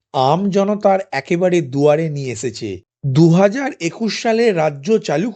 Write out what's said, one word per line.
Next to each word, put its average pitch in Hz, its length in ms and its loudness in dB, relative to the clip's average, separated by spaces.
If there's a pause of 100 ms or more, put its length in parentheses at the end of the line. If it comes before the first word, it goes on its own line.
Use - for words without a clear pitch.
(300)
আম 165 100 2 (160)
জনতার 196 440 2 (200)
একেবারে 175 380 0 (160)
দুয়ারে 151 420 2
নিয়ে 131 220 -6
এসেছে। 110 320 -8 (460)
দু 160 100 6 (140)
হাজার 214 300 2 (200)
একুশ 214 220 -6 (120)
সালে 226 200 0 (180)
রাজ্য 147 260 -4 (200)
চালু 165 280 -2